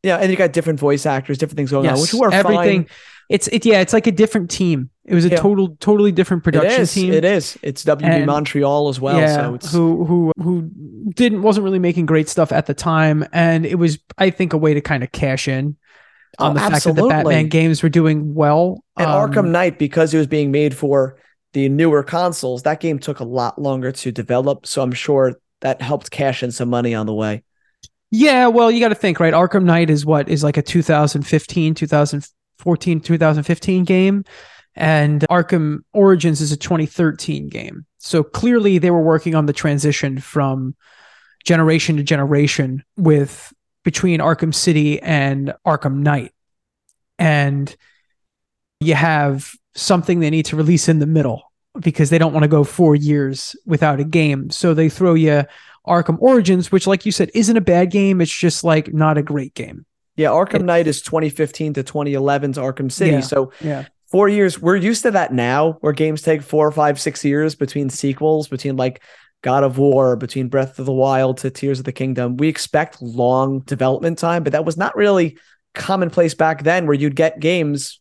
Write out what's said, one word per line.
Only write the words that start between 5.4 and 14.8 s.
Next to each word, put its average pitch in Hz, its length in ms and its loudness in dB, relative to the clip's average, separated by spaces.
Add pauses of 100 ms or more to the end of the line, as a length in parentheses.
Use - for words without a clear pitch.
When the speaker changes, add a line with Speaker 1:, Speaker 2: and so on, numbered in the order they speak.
Speaker 2:
totally 208 320 4
different 180 320 0
production 175 380 2
Speaker 1:
It - 0 -
is. 175 120 0
Speaker 2:
team. 185 200 0
Speaker 1:
It 156 100 4
is. 185 380 0
It's 139 240 -8
W 151 240 2
B 165 40 4
Speaker 2:
And 147 120 2
Speaker 1:
Montreal 147 640 0
as 131 100 -6
well, 135 180 0
Speaker 2:
Yeah, 156 200 2
Speaker 1:
so 143 160 -4
it's 143 180 -10
Speaker 2:
who, 170 320 2
who, 165 340 0
who 170 320 -4 (460)
didn't, 214 280 0
wasn't 208 200 2
really 190 160 0
making 175 280 0
great 156 200 2
stuff 160 240 0
at - 140 0
the - 80 -4
time, 156 580 0
and 165 340 0
it 160 100 -4
was, 165 240 0 (180)
I 190 120 2
think, 180 220 -4
a 165 60 0
way 156 160 2
to 147 80 0